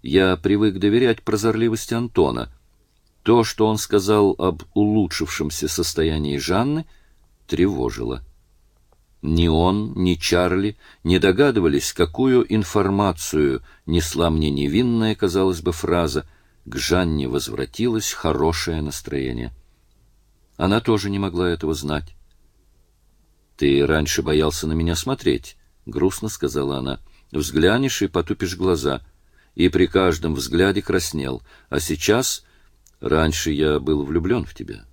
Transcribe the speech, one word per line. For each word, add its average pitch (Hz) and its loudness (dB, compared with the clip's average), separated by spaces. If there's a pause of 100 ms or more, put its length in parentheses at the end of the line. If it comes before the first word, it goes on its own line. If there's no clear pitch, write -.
Я 92 4
привык 101 2
доверять 110 2
прозорливости 110 -2
Антона. 80 0 (720)
То, 117 6
что 110 0
он 107 0
сказал 104 2
об 85 -2 (100)
улучшившемся 90 0
состоянии 78 -2
Жанны, 113 -2 (640)
тревожило. 64 -2 (1000)
Ни 82 2
он, 90 2
ни 90 2
Чарли 90 0 (260)
не 87 2
догадывались, 95 4
какую 123 2
информацию 95 0 (220)
несла 82 0
мне 78 0
невинная, 110 0
казалось 92 0
бы, 87 -2
фраза: 82 -2 (380)
«К - -12
Жанне 80 0
возвратилось 69 -4
хорошее 80 -2
настроение». 65 -6 (1040)
Она 101 0
тоже 101 0
не 98 -4
могла 90 -2
этого 82 -2
знать. 73 -6 (1400)
«Ты 69 2
раньше 76 0
боялся 76 0
на 80 -2
меня 82 0
смотреть», - -4 (280)
грустно 69 -2
сказала 69 -4
она. 65 -6 (320)
«Взглянешь 82 2
и 101 0
потупишь 87 -4
глаза. 73 -2 (500)
И 90 4
при 87 4
каждом 82 0
взгляде 87 0
краснел. 73 -4 (280)
А 71 -2
сейчас, 98 0 (560)
раньше 78 0
я 76 2
был 73 0
влюблен 85 -2
в - -20
тебя». - -14